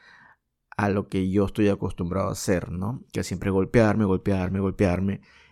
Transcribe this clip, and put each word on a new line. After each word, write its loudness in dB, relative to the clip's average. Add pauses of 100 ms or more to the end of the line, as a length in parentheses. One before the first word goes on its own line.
(800)
a 0
lo 0
que 0
yo 4
estoy 2
acostumbrado -2
a -4
hacer, -2
¿no? -6
Que -4
siempre -4
golpearme, 2
golpearme, 0
golpearme, 0 (320)